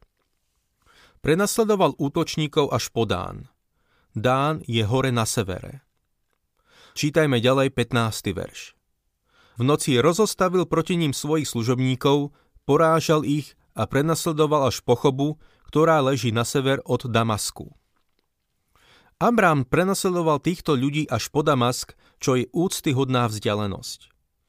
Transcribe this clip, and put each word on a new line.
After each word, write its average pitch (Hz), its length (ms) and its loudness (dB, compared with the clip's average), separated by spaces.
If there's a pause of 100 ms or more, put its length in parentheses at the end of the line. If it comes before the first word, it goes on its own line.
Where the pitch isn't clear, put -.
(1200)
Prenasledoval 196 720 2
útočníkov 151 800 -2
až - 160 -4
po 113 160 0
Dán. 92 400 -6 (720)
Dán 139 480 -2
je 113 160 0
hore 127 320 0
na 117 120 0
severe. 95 600 -6 (1120)
Čítajme 147 400 2
ďalej 131 400 2
pätnásty 113 560 -2
verš. - 400 -12 (800)
V 117 80 -6
noci 135 400 2
rozostavil 180 640 2
proti 165 320 -2
nim 151 160 0
svojich 151 320 -2
služobníkov, 131 880 0 (320)
porážal 160 560 2
ich 143 320 -4 (240)
a 113 80 -2
prenasledoval 156 800 0
až - 160 -2
po 123 160 2
Chobu, 143 400 2 (320)
ktorá 156 320 4
leží 127 320 0
na 117 80 0
sever 135 400 0
od 123 240 -4
Damasku. 113 640 -2 (1500)
Abrám 185 480 4
prenasledoval 175 720 0
týchto 175 320 -2
ľudí 143 320 0
až - 240 -4
po 151 160 0
Damask, 127 480 0 (240)
čo 131 160 0
je 123 160 0
úctyhodná 131 800 0
vzdialenosť. 104 800 -6 (380)